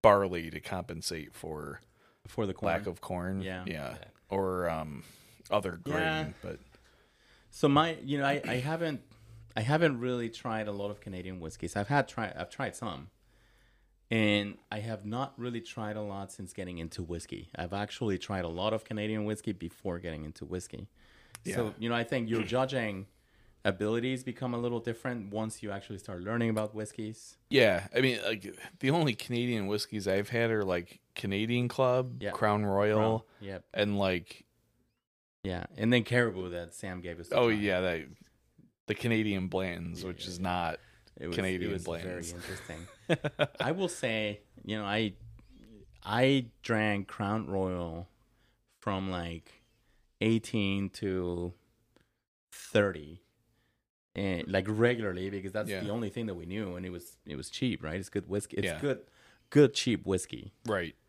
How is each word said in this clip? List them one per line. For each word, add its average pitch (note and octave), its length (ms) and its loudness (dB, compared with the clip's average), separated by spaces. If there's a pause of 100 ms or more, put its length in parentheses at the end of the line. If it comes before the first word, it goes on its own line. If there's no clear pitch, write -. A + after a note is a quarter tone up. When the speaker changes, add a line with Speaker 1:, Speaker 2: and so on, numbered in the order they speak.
Speaker 1:
barley F#2 480 6
to D#2 100 -8
compensate E2 720 -6
for D2+ 460 -10 (460)
Speaker 2:
For - 200 -2
the F#2+ 80 -2
corn. E2+ 180 0
Speaker 1:
lack G2+ 140 0
of F2 140 -6
corn. F#2 420 -2
Speaker 2:
Yeah. F#2 240 -6
Speaker 1:
Yeah. F2+ 60 -4 (260)
Speaker 3:
Yeah. - 60 -16 (240)
Speaker 1:
Or, F#2 400 0
um, D#2 360 -4 (460)
other G2+ 360 0
Speaker 2:
Yeah. D#3 380 0
Speaker 1:
grain, - 180 -6
but - 160 -8 (920)
Speaker 2:
So - 180 4
my, D#3 340 6
you C#3+ 160 0
know, C#3 80 2
I, C#3+ 200 2
I B2 100 0
haven't, D#3 440 -2 (560)
I A2 60 0
haven't D3 380 4
really B2 280 0
tried A2 400 -4
a G#2 40 -4
lot G2+ 180 -4
of G2+ 100 -10
Canadian F#2 400 -8
whiskeys. D#2+ 360 -6
I've G2+ 120 0
had C#3+ 200 4
try-, G#2+ 280 -6
I've E2+ 140 -6
tried - 260 -6
some, E2+ 320 -8 (1040)
and G#2 480 4 (120)
I G#2+ 100 -6
have G#2+ 260 -6
not A#2+ 320 -4
really A#2+ 220 -6
tried G#2+ 360 -8
a G#2+ 60 -6
lot G2 300 -8
since F#2 200 -12
getting F2+ 260 -8
into E2 240 -6
whiskey. - 540 -8
I've F2 160 -4
actually G2+ 460 -2
tried F#2 260 -4
a E2+ 40 -2
lot F#2 240 0
of A2 120 -2
Canadian G#2+ 400 -4
whiskey G#2+ 280 -4
before E2+ 460 -6
getting D#2 260 -6
into D2+ 200 -10
whiskey. - 440 -8 (560)
So, A#2 220 -2
Speaker 1:
Yeah. G#2 120 -2
Speaker 2:
you A2+ 100 -2
know, A#2+ 60 2
I A#2 100 0
think A#2 240 -2
your A2+ 140 2
<clears throat> G2+ 140 -2
judging A#2 500 0 (580)
abilities A#2 580 0
become B2+ 320 -4
a A#2 40 -2
little A#2+ 220 0
different A#2 520 -4
once A2 300 -4
you G#2 100 -6
actually G2 260 -8
start F2+ 240 -8
learning A#2 280 2
about A2 240 0
whiskeys. G#2+ 640 -8 (140)
Speaker 1:
Yeah, G2+ 440 8
I B2 60 6
mean, B2+ 240 4
like, G2 300 -2 (260)
the C3 100 4
only D3+ 240 4
Canadian A#2+ 520 0
whiskeys G#2 400 -2
I've G2 220 2
had A#2 220 4
are, G#2+ 140 2
like, F2 360 -2 (140)
Canadian A2+ 540 0
Club, B2+ 540 2
Speaker 2:
Yeah. G2+ 100 -2
Speaker 1:
Crown G#2+ 340 4
Royal, G#2+ 540 4
Speaker 2:
Crown, - 20 -20 (180)
yep. G2 320 -10
Speaker 1:
and, G#2 260 2
like F#2 460 0 (960)
Speaker 2:
Yeah, F2+ 240 -4 (100)
and A2+ 160 4
then A#2+ 120 6
Caribou G2 460 2
that F2 240 -8
Sam F#2 260 -8
gave E2+ 200 -8
us E2 80 -12
to - 80 0
Speaker 1:
Oh, A#2+ 140 6
Speaker 2:
try. G#2+ 80 4
Speaker 1:
yeah, G2 220 2
that, E2 260 0 (800)
the G#2+ 80 -2
Canadian G#2+ 540 2
Blends, F2 540 -4
Speaker 2:
Yeah, F#2 60 -6
Speaker 1:
which F2 160 -8
Speaker 2:
yeah, F#2+ 60 -8
Speaker 1:
is F2+ 80 -8
Speaker 2:
yeah. F2+ 40 -4
Speaker 1:
not F2+ 380 0 (360)
Speaker 2:
It D2+ 120 -8
was, E2+ 80 -2
Speaker 1:
Canadian F#2 340 0
Speaker 2:
it G2 40 -2
was E2+ 100 -4
Speaker 1:
Blends. E2 200 -4
Speaker 2:
very F2 360 -8
interesting. F#2 1120 -4
Speaker 1:
<laughs> - 60 -16
Speaker 2:
I B2 120 0
will F#3 160 -2
say, A2 520 -2 (240)
you G#2+ 120 -4
know, G#2+ 80 -4
I, G#2 300 2 (880)
I B2+ 420 4 (160)
drank G#2+ 460 2
Crown G#2 400 -2
Royal F2 600 -2 (720)
from, F#2+ 300 -2
like, E2+ 520 -6 (580)
eighteen G2+ 720 2
to F2+ 600 -2 (1000)
thirty, F2 680 0 (920)
and, F#2+ 340 -2
like, F#2+ 200 2
regularly, G#2+ 640 2
because G2 220 -6
that's G#2+ 180 -2
Speaker 1:
Yeah. G2 100 -2
Speaker 2:
the G#2 100 -4
only A2 200 -2
thing A#2 160 -4
that F#2+ 80 -4
we E2 120 -10
knew, F#2+ 300 -4
and F2+ 100 -6
it F#2 40 -6
was, - 260 -12 (100)
it D2+ 100 -8
was C2 140 -8
cheap, A#2 340 0
right? D#2 160 -4
It's F#2+ 80 -8
good - 200 -4
whiskey. G2+ 280 -2
It's G2 100 0
Speaker 1:
Yeah. D#2 140 -2
Speaker 2:
good, C#3 200 0 (500)
good C#3+ 240 10
cheap - 320 2
whiskey. F#2+ 460 -2 (120)
Speaker 1:
Right. F#2 320 -2 (120)